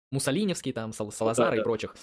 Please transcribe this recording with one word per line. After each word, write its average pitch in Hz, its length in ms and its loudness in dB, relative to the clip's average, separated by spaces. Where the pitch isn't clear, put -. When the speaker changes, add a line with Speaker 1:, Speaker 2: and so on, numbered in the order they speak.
Speaker 1:
муссолиневский, 143 600 0
там, 110 200 -6
Сал-, 104 180 -6
Speaker 2:
Ну 113 100 4
да, 117 160 4
Speaker 1:
Салазар 117 60 2
и 107 40 4
Speaker 2:
да. - 20 0
Speaker 1:
прочих, 113 400 -2